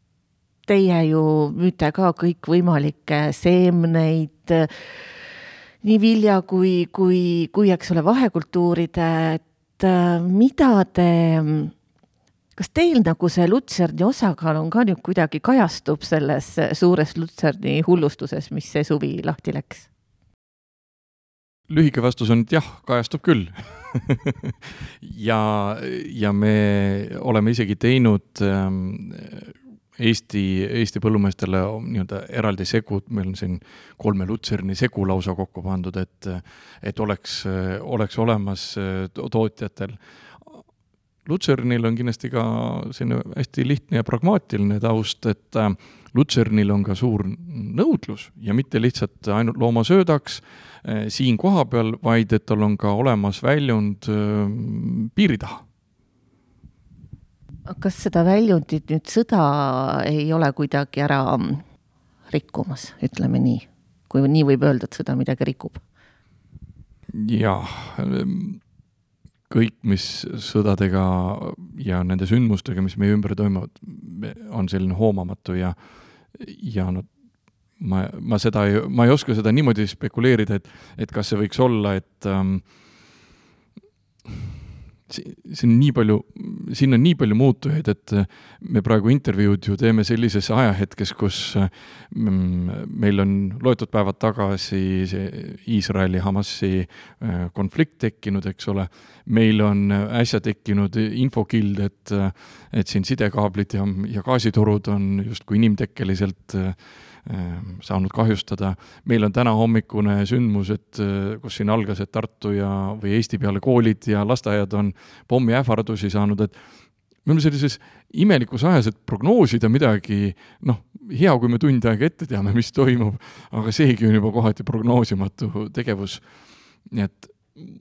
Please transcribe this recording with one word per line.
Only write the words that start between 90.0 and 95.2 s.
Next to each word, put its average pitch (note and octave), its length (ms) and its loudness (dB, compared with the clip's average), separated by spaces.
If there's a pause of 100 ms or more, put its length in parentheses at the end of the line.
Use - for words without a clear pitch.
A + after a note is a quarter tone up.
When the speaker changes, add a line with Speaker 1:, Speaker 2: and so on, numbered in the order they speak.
Speaker 2:
sellises A2 440 0
ajahetkes, G#2 680 0
kus, G2+ 220 -2 (200)
äh, F#2+ 80 2 (480)
mm, F#2 720 -2 (160)
meil G2 180 4
on G2 120 2 (280)
loetud B2 300 0
päevad G2 300 0
tagasi G2 600 0 (280)
see F#2+ 340 -8 (320)